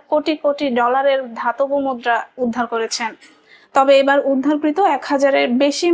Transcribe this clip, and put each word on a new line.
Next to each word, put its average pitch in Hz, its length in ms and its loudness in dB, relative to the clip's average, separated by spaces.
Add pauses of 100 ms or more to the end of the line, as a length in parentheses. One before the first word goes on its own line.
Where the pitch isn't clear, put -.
(100)
কোটি 302 260 0
কোটি 285 300 -2 (120)
ডলারের 269 420 2 (180)
ধাতব 247 320 -4 (160)
মুদ্রা 240 300 -2 (280)
উদ্ধার 233 280 -2
করেছেন। 226 380 -6 (640)
তবে 269 180 6 (100)
এবার 277 160 2 (140)
উদ্ধারকৃত 294 460 0 (180)
এক 277 140 -8
হাজারের 277 360 2 (160)
বেশি 285 320 0